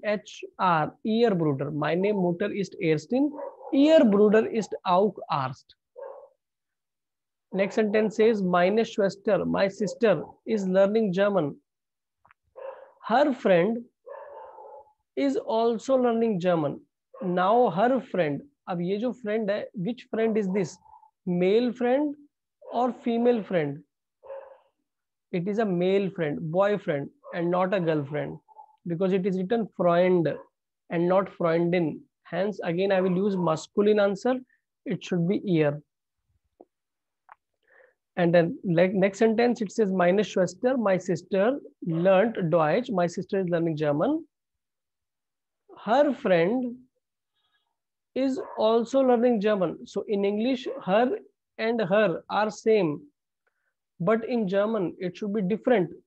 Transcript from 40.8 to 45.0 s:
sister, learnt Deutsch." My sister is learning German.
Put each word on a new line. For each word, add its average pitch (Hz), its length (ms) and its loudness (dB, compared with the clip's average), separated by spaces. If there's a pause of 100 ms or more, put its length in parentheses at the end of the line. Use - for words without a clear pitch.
sister, 196 600 -2 (280)
learnt 185 520 2 (120)
Deutsch." 170 400 2
My 175 160 0
sister 190 340 -4
is 180 80 -2
learning 165 280 0
German. 160 480 0 (1600)